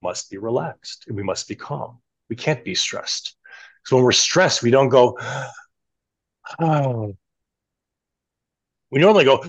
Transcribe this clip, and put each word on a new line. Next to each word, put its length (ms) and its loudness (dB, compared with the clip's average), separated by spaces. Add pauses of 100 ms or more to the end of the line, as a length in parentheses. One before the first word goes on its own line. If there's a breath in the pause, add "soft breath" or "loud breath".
must 300 -10
be 60 -14
relaxed 720 -8
and 80 -10
we 80 -8
must 240 -8
be 80 -10
calm. 440 -12 (300)
We 60 -6
can't 300 -4
be 100 -8
stressed. 600 -8 (500 loud breath)
So 100 0
when 100 4
we're 60 4
stressed, 520 2
we 80 2
don't 180 4
go, 300 4
<sighs> 1400 -16
"Oh." 560 -2 (1800)
We 80 0
normally 260 6
go, 240 4